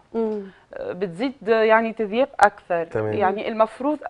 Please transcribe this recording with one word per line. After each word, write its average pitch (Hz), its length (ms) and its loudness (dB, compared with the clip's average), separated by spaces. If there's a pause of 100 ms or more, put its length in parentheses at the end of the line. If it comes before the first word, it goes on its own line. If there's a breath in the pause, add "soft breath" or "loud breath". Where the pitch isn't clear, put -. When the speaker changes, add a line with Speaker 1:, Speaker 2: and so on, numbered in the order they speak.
(140)
Speaker 1:
مم. 214 280 -2 (380 soft breath)
Speaker 2:
بتزيد 180 680 -6
يعني 220 440 4
تضييق 226 360 -2 (120)
أكثر. 180 440 2
Speaker 3:
تمام. 110 280 -2
Speaker 2:
يعني 202 360 0
المفروض 226 500 -2 (120)